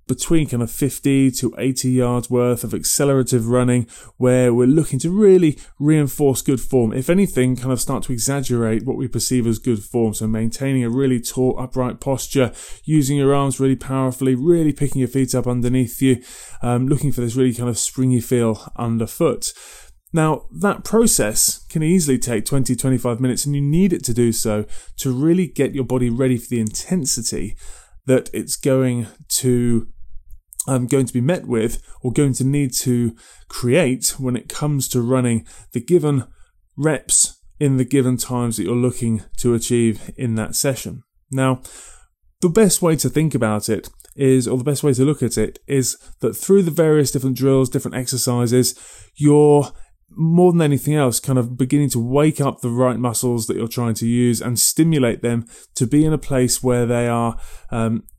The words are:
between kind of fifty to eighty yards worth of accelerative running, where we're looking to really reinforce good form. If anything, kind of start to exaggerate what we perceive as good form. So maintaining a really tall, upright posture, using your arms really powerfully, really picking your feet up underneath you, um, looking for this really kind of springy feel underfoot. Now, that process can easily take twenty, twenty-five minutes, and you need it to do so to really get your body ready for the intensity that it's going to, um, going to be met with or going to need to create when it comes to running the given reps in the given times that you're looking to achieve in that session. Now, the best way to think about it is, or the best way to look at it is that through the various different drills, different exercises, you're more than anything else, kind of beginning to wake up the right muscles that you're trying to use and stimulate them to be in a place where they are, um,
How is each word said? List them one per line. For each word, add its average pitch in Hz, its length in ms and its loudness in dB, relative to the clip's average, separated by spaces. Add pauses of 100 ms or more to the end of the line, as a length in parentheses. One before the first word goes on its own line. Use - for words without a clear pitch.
between 156 420 0
kind 120 140 -2
of 113 80 -4
fifty 135 640 0
to 127 260 -4
eighty 131 320 -2
yards 123 400 0
worth 123 320 0
of 113 100 -6
accelerative 127 760 0
running, 123 400 2 (280)
where 123 380 4
we're 123 140 4
looking 147 320 2
to 160 100 -2
really 185 480 6 (220)
reinforce 143 640 2
good 135 180 0
form. 120 320 0
If 131 180 -4
anything, 147 460 2
kind 127 160 -4
of 123 80 -2
start 123 240 -4
to - 80 -6
exaggerate 120 760 -2
what 131 100 -2
we 131 120 -4
perceive 120 400 0
as 113 100 0
good 113 240 -2
form. 113 320 -2
So 110 140 -4
maintaining 113 560 -2
a 117 60 -2
really 127 300 0
tall, 127 380 -2
upright 123 400 -4
posture, 131 540 -2 (320)
using 147 340 0
your 139 160 2
arms 139 240 0
really 135 160 2
powerfully, 131 640 -2
really 160 360 2
picking 135 280 -2
your 123 80 0
feet 131 260 -2
up 123 140 0
underneath 123 520 0
you, 131 220 2 (400)
um, 120 240 0
looking 143 240 0
for 123 100 -2
this 120 140 -4
really 131 180 2
kind 120 160 -4
of 117 120 -4
springy 127 400 0
feel 117 560 -2
underfoot. 117 760 -2 (580)
Now, 156 360 0 (140)
that 190 240 -2
process - 840 0
can - 140 -2
easily 151 340 2
take 120 300 -2
twenty, 135 280 0
twenty-five 123 460 -2
minutes, 127 240 -2
and 143 100 -2
you 143 60 0
need 165 320 2
it - 120 -4
to 120 100 -2
do 120 180 2
so 107 320 -2 (320)
to 135 160 -4
really 160 340 2
get 135 280 -2
your 135 100 -2
body 123 240 0
ready 127 300 0
for 117 100 -12
the 120 120 -2
intensity 113 1000 -4 (480)
that 123 260 2
it's - 240 -6
going 127 520 0 (200)
to, 120 600 0 (800)
um, 127 200 0
going 135 180 2
to 117 80 -8
be 123 80 0
met 156 260 0
with 117 360 -2 (180)
or 127 100 -4
going 139 220 2
to 127 120 -2
need 139 320 0
to 120 380 0 (360)
create 131 680 0
when 127 160 -4
it - 140 -8
comes 147 400 -4
to 123 140 0
running 120 440 0 (260)
the 123 120 -6
given 147 400 2 (500)
reps - 680 0 (180)
in 135 160 2
the 127 80 2
given 127 320 2
times 120 400 -4
that 104 60 -4
you're 95 120 -2
looking 120 500 -2 (120)
to 120 160 0
achieve 117 640 0
in 117 200 -4
that 110 200 -6
session. 131 460 -6 (280)
Now, 131 300 0 (800)
the 185 80 2
best 190 320 4
way 165 160 2
to 127 140 -2
think 151 240 0
about 107 340 0
it 104 220 -2 (260)
is, 131 320 4
or 123 80 0
the 120 80 -2
best 143 180 -2
way 147 120 2
to 127 100 2
look 143 180 0
at 117 140 -2
it 107 300 -2
is 135 320 -2 (220)
that 113 120 -2
through 196 300 4
the 170 80 0
various 151 400 2
different 131 260 -2
drills, 131 320 2
different 131 300 -6
exercises, 123 760 0 (400)
you're 147 560 4 (480)
more 170 340 4
than 170 80 4
anything 147 340 2
else, 135 260 2
kind 131 180 0
of 123 180 -2
beginning 135 340 0
to 123 100 -2
wake 139 400 2
up 139 200 -2
the 123 100 -4
right 123 280 0
muscles 120 480 -2
that - 100 -4
you're 113 120 -4
trying 117 260 -2
to 117 120 -4
use 120 360 2
and 120 160 -4
stimulate 147 640 2
them 117 240 -2 (300)
to 131 100 0
be 147 180 4
in 156 80 2
a 151 60 0
place 127 440 0
where 123 220 2
they 120 220 0
are, 117 320 -2 (320)
um, 113 320 -2 (160)